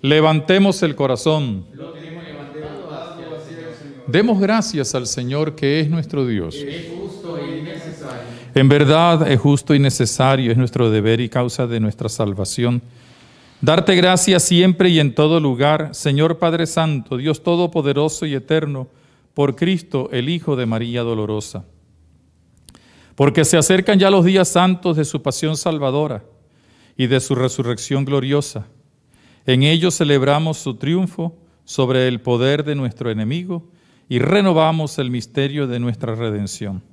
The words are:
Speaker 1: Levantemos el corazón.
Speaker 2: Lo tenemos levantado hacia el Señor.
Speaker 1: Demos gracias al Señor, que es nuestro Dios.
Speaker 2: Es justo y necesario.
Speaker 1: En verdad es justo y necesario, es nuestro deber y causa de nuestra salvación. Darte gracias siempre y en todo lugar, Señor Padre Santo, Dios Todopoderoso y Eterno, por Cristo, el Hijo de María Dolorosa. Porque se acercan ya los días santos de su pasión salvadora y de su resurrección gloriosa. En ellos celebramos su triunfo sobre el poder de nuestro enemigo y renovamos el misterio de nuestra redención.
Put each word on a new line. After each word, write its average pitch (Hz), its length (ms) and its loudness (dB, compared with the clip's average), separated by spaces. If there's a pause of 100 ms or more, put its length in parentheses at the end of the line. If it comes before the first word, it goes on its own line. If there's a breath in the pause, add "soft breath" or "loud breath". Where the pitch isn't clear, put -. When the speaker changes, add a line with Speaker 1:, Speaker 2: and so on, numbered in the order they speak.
Speaker 1:
Levantemos 156 800 4
el 151 120 0
corazón. 131 680 -2 (100)
Speaker 2:
Lo - 180 -16
tenemos 165 340 -16
levantado 151 680 -16
hacia 160 320 -14
el 156 500 -14
Señor. - 340 -20
Speaker 1:
Demos 202 340 2
gracias 196 520 0
al 123 140 -4
Señor, 147 480 -4
que 143 240 0
es 151 100 0
nuestro 151 380 -2
Dios. 92 280 -4
Speaker 2:
Es 160 380 -10
justo 170 460 -12
y 143 220 -8
necesario. 156 580 -12 (340 loud breath)
Speaker 1:
En 135 140 6
verdad 151 640 6
es 127 80 4
justo 143 360 2
y 139 40 4
necesario, 131 720 2
es 113 60 2
nuestro 120 340 0
deber 110 300 2
y 113 80 -4
causa 123 380 -2
de 117 120 -4
nuestra 107 300 -4
salvación. 117 720 -2 (800 soft breath)
Darte 180 340 4
gracias 180 480 4
siempre 180 460 4
y 160 100 4
en 139 160 2
todo 156 240 4
lugar, 151 540 0
Señor 151 440 0
Padre 165 300 0
Santo, 151 480 -2
Dios 147 280 -2
Todopoderoso 156 840 0
y 143 100 -4
Eterno, 143 540 -4 (440 soft breath)
por 139 220 0
Cristo, 165 560 -2
el 123 160 -4
Hijo 156 300 -2
de 123 80 -2
María 117 380 -4
Dolorosa. 107 600 -6 (1500 soft breath)
Porque 139 300 4
se - 100 2
acercan 185 440 4
ya 196 120 4
los 185 140 6
días 185 240 4
santos 180 480 2
de 151 80 0
su 147 160 -6
pasión 156 340 -4
salvadora 143 680 -2 (760 soft breath)
y 131 60 2
de 127 140 2
su 131 160 -2
resurrección 127 680 -2
gloriosa. 139 600 -2 (800 soft breath)
En 131 160 4
ellos 160 340 2
celebramos 147 600 2
su 127 200 -8
triunfo 170 600 -4 (260 soft breath)
sobre 127 440 0
el 120 140 -4
poder 131 420 0
de 147 100 -4
nuestro 123 380 -6
enemigo 165 580 -6 (400 soft breath)
y 120 80 -2
renovamos 160 800 2
el 127 140 -4
misterio 139 560 -4
de 120 120 -4
nuestra 117 360 -4
redención. 104 640 -6 (120)